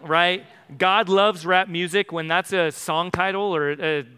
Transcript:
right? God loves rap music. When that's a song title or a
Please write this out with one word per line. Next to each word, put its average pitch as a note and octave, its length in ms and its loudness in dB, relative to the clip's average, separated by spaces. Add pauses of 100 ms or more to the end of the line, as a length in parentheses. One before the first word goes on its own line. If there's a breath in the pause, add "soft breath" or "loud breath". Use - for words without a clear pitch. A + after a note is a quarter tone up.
right? E3+ 420 0 (320 loud breath)
God F#3+ 320 2
loves F#3+ 380 2
rap F#3 220 4
music. F3+ 440 -2
When D#3+ 160 -6
that's F3+ 240 0
a F3 180 2
song E3+ 400 -4
title F#3+ 460 -2
or D3 140 -2
a D3 340 -2 (140)